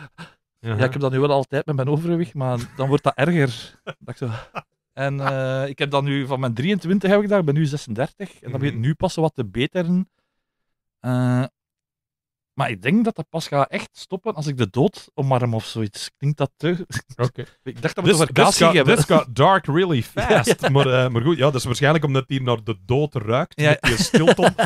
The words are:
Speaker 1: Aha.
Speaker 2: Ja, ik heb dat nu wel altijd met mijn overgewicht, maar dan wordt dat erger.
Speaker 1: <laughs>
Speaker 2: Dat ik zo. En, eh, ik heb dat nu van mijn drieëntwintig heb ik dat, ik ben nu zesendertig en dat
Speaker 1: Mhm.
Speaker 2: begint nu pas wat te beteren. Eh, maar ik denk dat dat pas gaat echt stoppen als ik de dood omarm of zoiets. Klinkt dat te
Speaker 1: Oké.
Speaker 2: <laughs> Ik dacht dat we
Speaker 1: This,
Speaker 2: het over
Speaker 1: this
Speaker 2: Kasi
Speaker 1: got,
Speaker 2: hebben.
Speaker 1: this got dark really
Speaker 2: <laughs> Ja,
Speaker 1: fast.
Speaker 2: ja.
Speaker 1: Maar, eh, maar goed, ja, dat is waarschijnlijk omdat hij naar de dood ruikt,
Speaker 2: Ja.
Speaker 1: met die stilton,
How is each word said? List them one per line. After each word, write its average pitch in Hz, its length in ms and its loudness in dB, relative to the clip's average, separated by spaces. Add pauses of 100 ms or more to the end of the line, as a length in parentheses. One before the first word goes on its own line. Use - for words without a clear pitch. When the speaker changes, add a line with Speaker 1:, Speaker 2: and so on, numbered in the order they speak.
(600)
Speaker 1:
Aha. 113 160 -6
Speaker 2:
Ja, 123 80 2
ik 131 80 0
heb 143 80 -6
dat 131 120 -2
nu 131 80 0
wel 143 100 2
altijd 139 360 -2
met 147 100 -2
mijn 131 120 -2
overgewicht, 170 460 -2
maar 127 240 -4 (180)
dan 135 120 -2
wordt 139 140 2
dat 139 120 0
erger. 143 680 0
Speaker 1:
<laughs> - 40 -20
Speaker 2:
Dat - 100 -14 (140)
ik 120 80 -12
zo. 127 120 -8 (640)
En, 139 280 -4
eh, 135 480 -4
ik 139 100 -12
heb 139 120 -4
dat 139 120 0
nu 139 240 -2
van 131 140 -4
mijn 123 140 -2
drieëntwintig 185 560 0
heb 208 120 6
ik 208 60 -2
dat, 202 100 2
ik 175 60 0
ben 143 100 2
nu 156 120 2
zesendertig 143 680 -6
en - 60 -20
dat - 100 -14
Speaker 1:
Mhm. 120 100 -6
Speaker 2:
begint 139 180 -2
nu 139 160 0
pas 185 200 -4
wat 160 200 0
te 123 120 -6
beteren. 170 640 -2 (920)
Eh, 127 440 0 (1080)
maar 135 180 -4
ik 92 120 -10
denk 196 220 2
dat 220 120 -4
dat 156 120 -10
pas 160 200 -8
gaat 139 220 -2
echt 202 220 -8
stoppen - 420 -10
als 151 120 -6
ik 143 100 -4
de 117 140 0
dood - 440 -2
omarm 127 400 0
of 110 120 -4
zoiets. - 500 -8
Klinkt 147 220 -4
dat 139 180 -2
te 175 300 -4 (300)
Speaker 1:
Oké. 123 280 -4 (120)
Speaker 2:
<laughs> - 60 -20
Ik 117 200 -12
dacht - 120 -4
dat 190 100 -4
we 180 60 4
Speaker 1:
This, 160 100 4
Speaker 2:
het 147 100 2
over 131 40 -8
Speaker 1:
this 190 100 6
Speaker 2:
Kasi 185 200 4
Speaker 1:
got, 165 100 6
Speaker 2:
hebben. 156 220 4
Speaker 1:
this 151 80 4
got 143 320 2
dark 185 300 4
really 165 300 0
Speaker 2:
<laughs> 113 60 0 (120)
Ja, 202 80 -4 (200)
Speaker 1:
fast. 214 180 0
Speaker 2:
ja. - 80 0
Speaker 1:
Maar, 139 180 4
eh, 127 240 2
maar 117 120 -2
goed, 165 140 2
ja, 123 80 0
dat 143 100 2
is 120 100 -4
waarschijnlijk 143 400 0
omdat 135 220 0
hij 135 120 -4
naar 120 260 -2
de 110 200 -4
dood 139 300 -2
ruikt, 120 460 -4
Speaker 2:
Ja. 151 80 2
Speaker 1:
met 147 140 2
die 117 200 0
stilton, - 460 4 (180)